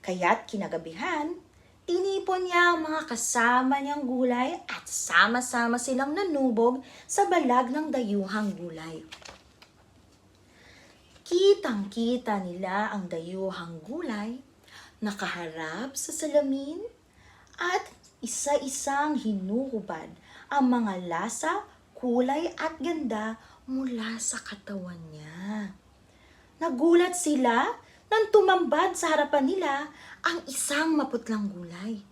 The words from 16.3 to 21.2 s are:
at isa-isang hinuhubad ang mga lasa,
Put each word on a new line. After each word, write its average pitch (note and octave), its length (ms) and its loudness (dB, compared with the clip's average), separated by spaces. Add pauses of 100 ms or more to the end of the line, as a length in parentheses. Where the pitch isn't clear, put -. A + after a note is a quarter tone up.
at F#4 320 -2 (320)
isa-isang C#4+ 960 -2
hinuhubad G3+ 960 -4 (400)
ang C4+ 160 4
mga G3+ 400 2
lasa, A#3 560 -2 (320)